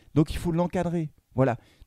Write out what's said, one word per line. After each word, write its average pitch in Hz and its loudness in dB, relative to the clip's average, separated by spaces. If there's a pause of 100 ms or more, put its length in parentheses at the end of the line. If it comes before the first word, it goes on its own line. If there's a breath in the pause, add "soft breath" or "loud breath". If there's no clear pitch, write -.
(160 soft breath)
Donc 156 4
il - -6
faut 170 -2
l'encadrer. 170 -2 (240)
Voilà. 123 2 (300 soft breath)